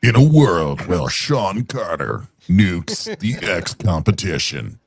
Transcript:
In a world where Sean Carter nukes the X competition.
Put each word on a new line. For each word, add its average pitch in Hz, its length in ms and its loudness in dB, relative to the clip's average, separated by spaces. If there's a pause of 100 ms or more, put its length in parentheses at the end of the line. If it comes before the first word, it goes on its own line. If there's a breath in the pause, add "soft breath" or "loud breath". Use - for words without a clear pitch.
In 120 120 4
a 127 80 8
world 92 600 4
where 85 240 -2
Sean 113 560 -2
Carter 80 600 -6 (200)
nukes 95 720 0
the 170 240 -2
X 90 300 -4
competition. 80 1120 -4